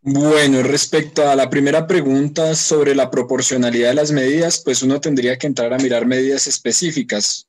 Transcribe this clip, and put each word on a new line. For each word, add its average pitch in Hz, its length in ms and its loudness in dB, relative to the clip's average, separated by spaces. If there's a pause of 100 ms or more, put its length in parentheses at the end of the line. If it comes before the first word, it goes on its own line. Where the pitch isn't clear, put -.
Bueno, 143 600 2
respecto 147 640 0
a 139 80 4
la 127 140 0
primera 143 360 0
pregunta 151 680 0
sobre 147 400 2
la 131 160 0
proporcionalidad 123 800 0
de 127 40 2
las 151 160 0
medidas, 151 540 0
pues 127 180 -2
uno 135 180 0
tendría 127 380 -2
que 156 80 -6
entrar 123 260 -2
a 127 60 -2
mirar 120 280 0
medidas 131 400 0
específicas. 131 1040 -4